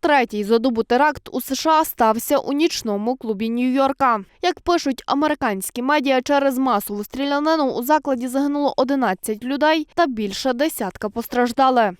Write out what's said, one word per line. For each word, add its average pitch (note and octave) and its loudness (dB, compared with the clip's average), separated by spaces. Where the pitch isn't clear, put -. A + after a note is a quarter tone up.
Третій B3+ 2
за A3+ 2
добу A3+ 0
теракт C4+ 0
у B3+ -4
С C4+ -6
Ш D#4+ -2
А D#4+ 4
стався A#3 0
у - -4
нічному A#3+ -2
клубі A3 -4
Нью-Йорка. B3+ 0
Як F4+ 0
пишуть D#4+ 0
американські C4+ -2
медіа, C4+ 2
через C#4 2
масову G#3+ -2
стрілянину C#4+ 0
у A#3+ -4
закладі C4+ 0
загинуло C#4+ 0
одинадцять A#3+ -2
людей D4+ 0
та E4+ 2
більше A3 -4
десятка A#3+ -4
постраждали. A#3+ 0